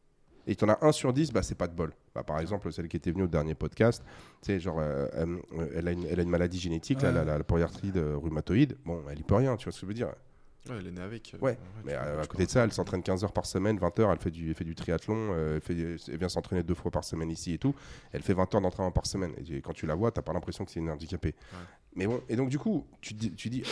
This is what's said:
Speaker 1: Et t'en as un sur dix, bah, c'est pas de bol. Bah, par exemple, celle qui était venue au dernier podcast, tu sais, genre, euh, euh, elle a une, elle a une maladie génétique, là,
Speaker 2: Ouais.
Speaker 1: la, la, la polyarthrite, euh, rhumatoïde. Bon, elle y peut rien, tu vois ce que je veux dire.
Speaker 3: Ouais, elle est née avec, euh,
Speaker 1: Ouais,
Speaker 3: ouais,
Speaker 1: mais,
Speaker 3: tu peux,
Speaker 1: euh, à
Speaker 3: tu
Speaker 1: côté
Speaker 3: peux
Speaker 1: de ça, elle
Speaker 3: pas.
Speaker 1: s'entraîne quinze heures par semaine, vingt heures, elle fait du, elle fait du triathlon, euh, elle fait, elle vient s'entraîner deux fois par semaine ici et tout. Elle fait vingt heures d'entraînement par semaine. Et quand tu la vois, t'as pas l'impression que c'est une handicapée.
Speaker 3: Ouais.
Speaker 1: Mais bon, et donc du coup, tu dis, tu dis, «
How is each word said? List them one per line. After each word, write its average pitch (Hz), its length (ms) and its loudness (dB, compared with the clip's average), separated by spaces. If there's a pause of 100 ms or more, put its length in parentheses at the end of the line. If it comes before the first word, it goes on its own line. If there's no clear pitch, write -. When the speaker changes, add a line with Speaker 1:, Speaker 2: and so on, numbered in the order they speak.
(500)
Speaker 1:
Et 101 60 0
t'en - 140 4
as 107 160 6
un 151 80 8
sur 131 180 2
dix, 143 220 2
bah, 95 100 4
c'est - 120 -4
pas 90 120 0
de 82 80 -12
bol. 82 180 -2 (220)
Bah, - 80 -4
par 78 160 -2
exemple, 90 320 -2
celle 82 160 -6
qui 80 80 -4
était 87 160 0
venue 95 120 2
au 92 40 4
dernier 78 260 2
podcast, 110 480 2 (400)
tu - 120 -8
sais, 95 80 2
genre, 82 180 -2
euh, 71 340 0
euh, 85 240 0 (380)
elle 85 140 0
a - 20 2
une, 87 140 -2
elle 87 160 2
a - 20 4
une 85 60 2
maladie 87 300 4
génétique, 85 420 0
là, 92 80 6
Speaker 2:
Ouais. 85 60 4
Speaker 1:
la, 80 100 4
la, 76 140 2
la 76 40 -2
polyarthrite, 87 540 0
euh, 76 180 2
rhumatoïde. 82 720 2
Bon, 82 160 -4 (100)
elle 73 80 -8
y 78 40 -10
peut 98 120 4
rien, 127 220 4
tu - 80 -14
vois 87 80 -4
ce - 80 -16
que - 0 -
je 92 60 -8
veux 101 60 -4
dire. 113 140 -4 (600)
Speaker 3:
Ouais, 127 100 -8
elle 90 80 -8
est 90 40 -10
née 87 100 -8
avec, 104 320 -12
euh, 107 60 -14
Speaker 1:
Ouais, 131 120 2
Speaker 3:
ouais, 113 60 -4 (260)
Speaker 1:
mais, 67 80 -6
Speaker 3:
tu 71 80 -2
peux, 67 60 -2
Speaker 1:
euh, 73 140 -2
à - 20 -2
Speaker 3:
tu 78 80 -2
Speaker 1:
côté 92 140 0
Speaker 3:
peux - 20 6
Speaker 1:
de 80 60 0
ça, 123 120 6
elle 113 60 4
Speaker 3:
pas. - 60 -2
Speaker 1:
s'entraîne 92 280 -2
quinze 95 220 0
heures 98 80 -4
par 90 120 0
semaine, 101 320 2
vingt 90 220 2
heures, 107 100 6
elle 85 100 2
fait 87 120 -2
du, 80 160 -6
elle 80 80 0
fait - 80 -4
du 82 100 -4
triathlon, 104 600 -2
euh, 78 220 0
elle 78 60 -2
fait, 85 360 -2 (160)
elle 78 40 -4
vient 87 120 -2
s'entraîner 87 340 0
deux 85 120 0
fois - 160 -4
par 78 120 0
semaine 80 260 -4
ici 82 240 -4
et 80 40 0
tout. 139 180 2 (380)
Elle 71 80 -4
fait 101 120 2
vingt 92 220 2
heures 104 60 6
d'entraînement 92 300 0
par - 140 2
semaine. 90 280 -2 (160)
Et 71 120 -4
quand 85 120 -8
tu - 120 -8
la 78 100 0
vois, 110 160 2
t'as - 100 -4
pas 78 100 -4
l'impression 87 320 -4
que - 80 -10
c'est - 80 -6
une 82 100 -2
handicapée. 80 460 -4 (160)
Speaker 3:
Ouais. 90 80 -12 (360)
Speaker 1:
Mais 95 120 0
bon, 120 220 0
et 117 80 0
donc 131 100 2
du 135 100 0
coup, 202 280 0 (160)
tu - 120 -10
dis, 107 200 -4
tu 110 160 -6
dis, « 127 220 -2